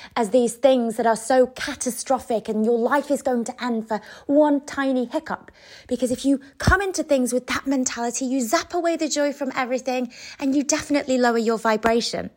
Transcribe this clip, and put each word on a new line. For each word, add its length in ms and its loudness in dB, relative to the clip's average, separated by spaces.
as 160 0
these 240 2
things 440 2
that 80 0
are 100 4
so 300 4
catastrophic 1000 -4
and 180 0
your 140 2
life 320 0
is 120 0
going 220 0
to 200 -8
end 240 -4
for 140 -4
one 400 4
tiny 400 -2
hiccup. 440 -8
Because 220 -2
if 160 -2
you 140 2
come 240 4
into 200 -4
things 300 2
with 140 -2
that 200 -6
mentality, 600 -2
you 160 0
zap 320 -2
away 220 0
the 120 -2
joy 240 0
from 240 -6
everything 560 -2
and 160 0
you 80 2
definitely 540 0
lower 220 2
your 200 0
vibration. 800 0